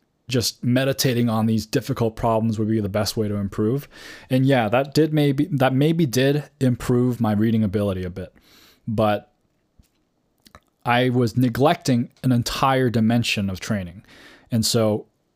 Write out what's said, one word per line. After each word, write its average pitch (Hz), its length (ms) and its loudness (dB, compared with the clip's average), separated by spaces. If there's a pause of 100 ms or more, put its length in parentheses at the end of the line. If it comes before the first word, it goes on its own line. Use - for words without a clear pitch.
(280)
just 120 360 -2
meditating 127 640 2
on 110 160 0
these 110 220 0
difficult 120 500 -2
problems 110 420 0
would 107 100 -2
be 110 120 0
the 101 80 -4
best 104 280 -2
way 107 120 -2
to 104 60 -4
improve. 107 540 -2 (420)
And 131 160 2
yeah, 123 240 2
that 135 240 0
did 151 180 2
maybe, 147 400 0
that 131 220 2
maybe 160 320 2
did 135 380 0 (160)
improve 123 600 0
my 110 120 0
reading 110 300 2
ability 101 420 -2
a 90 60 -8
bit, 92 220 -12 (560)
but 104 440 0 (1500)
I 123 240 4
was 120 260 0
neglecting 123 760 2 (120)
an 131 100 0
entire 131 560 0
dimension 110 600 0
of 92 80 -8
training. 95 460 -8 (460)
And 113 140 0
so 110 420 0 (300)